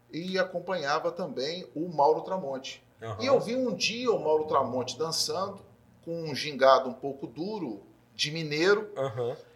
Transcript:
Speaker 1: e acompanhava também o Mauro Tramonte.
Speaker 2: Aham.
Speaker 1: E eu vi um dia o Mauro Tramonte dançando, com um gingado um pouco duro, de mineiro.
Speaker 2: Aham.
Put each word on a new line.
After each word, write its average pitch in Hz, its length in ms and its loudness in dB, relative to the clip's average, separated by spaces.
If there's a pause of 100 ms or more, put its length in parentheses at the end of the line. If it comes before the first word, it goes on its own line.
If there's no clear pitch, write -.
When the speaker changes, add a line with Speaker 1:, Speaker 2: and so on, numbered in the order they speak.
(120)
Speaker 1:
e 185 280 -4
acompanhava 170 720 0
também 165 640 -6
o 160 120 -2
Mauro 151 340 4
Tramonte. 139 600 -6 (160)
Speaker 2:
Aham. 110 200 -8
Speaker 1:
E 247 80 -2
eu 262 120 6
vi 196 160 -2
um 247 200 0
dia 233 360 0
o 180 80 2
Mauro - 260 2
Tramonte 127 520 0
dançando, 165 640 -4 (440)
com 165 200 -6
um 151 100 -6
gingado 131 560 4
um 117 40 -6
pouco 135 340 -8
duro, 147 560 -6 (320)
de 151 160 -2
mineiro. 165 640 2
Speaker 2:
Aham. 123 400 -2 (180)